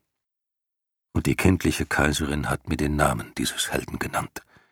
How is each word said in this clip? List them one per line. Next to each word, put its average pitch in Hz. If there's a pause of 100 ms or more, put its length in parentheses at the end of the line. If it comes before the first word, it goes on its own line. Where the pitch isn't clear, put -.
(1120)
Und -
die 69
kindliche -
Kaiserin 73
hat -
mir 78
den 73
Namen 71
dieses -
Helden -
genannt, - (300)